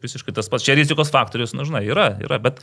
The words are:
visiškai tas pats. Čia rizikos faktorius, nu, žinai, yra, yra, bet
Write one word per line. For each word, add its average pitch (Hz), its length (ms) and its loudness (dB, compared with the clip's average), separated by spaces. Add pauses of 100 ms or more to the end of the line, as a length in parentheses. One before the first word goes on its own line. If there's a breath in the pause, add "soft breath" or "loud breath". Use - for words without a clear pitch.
visiškai - 320 -10
tas 107 160 -4
pats. 123 160 -2
Čia 139 100 6
rizikos 151 320 2
faktorius, 117 480 0
nu, 139 80 -6
žinai, 151 220 -4
yra, 165 220 2 (100)
yra, - 180 -4
bet 123 240 -2